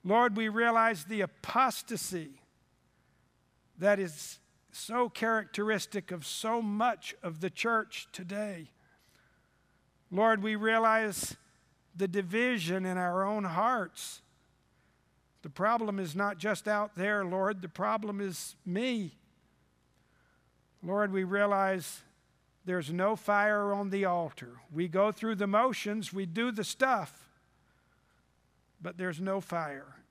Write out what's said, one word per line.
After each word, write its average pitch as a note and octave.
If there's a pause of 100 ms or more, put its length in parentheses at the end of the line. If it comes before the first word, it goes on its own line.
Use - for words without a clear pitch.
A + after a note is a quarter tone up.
Lord, A3
we A3
realize A3+
the G#3
apostasy F#3 (1400)
that G3
is E3 (320)
so A#3+
characteristic G#3+
of E3+
so A3+
much G#3+
of E3
the F3+
church -
today. G3 (1400)
Lord, G#3+
we G#3+
realize A3 (600)
the F#3+
division F#3+
in F#3
our F3+
own G#3
hearts. F#3+ (1200)
The -
problem G#3
is E3
not G3+
just G3
out G#3
there, G3+
Lord. F#3+
The F3+
problem G#3
is F#3+ (100)
me. G#3 (1700)
Lord, G3
we F#3+
realize G3 (640)
there's F3+
no F#3+
fire G#3
on G3+
the G3
altar. E3 (200)
We E3+
go F#3+
through A3
the G3
motions, G#3
we F#3+
do A3
the G#3+
stuff, - (1500)
but F3
there's F3+
no F#3+
fire. C#3+ (160)